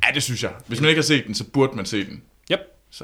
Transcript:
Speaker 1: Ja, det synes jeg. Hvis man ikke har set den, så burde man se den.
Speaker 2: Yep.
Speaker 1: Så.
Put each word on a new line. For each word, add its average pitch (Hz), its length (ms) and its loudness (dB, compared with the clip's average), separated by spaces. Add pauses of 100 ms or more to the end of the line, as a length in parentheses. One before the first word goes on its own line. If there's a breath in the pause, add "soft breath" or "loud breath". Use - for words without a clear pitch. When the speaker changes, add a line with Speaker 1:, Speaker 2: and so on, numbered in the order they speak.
Speaker 1:
Ja, 127 60 4
det 139 100 0
synes 120 200 -4
jeg. 92 80 -4 (160)
Hvis 120 140 -4
man 151 80 6
ikke 160 100 4
har 151 40 2
set 143 240 2
den, 104 80 -6
så - 80 -6
burde - 320 0
man 98 100 -6
se 101 200 -2
den. - 160 -16 (300)
Speaker 2:
Yep. - 80 0 (300)
Speaker 1:
Så. - 140 -18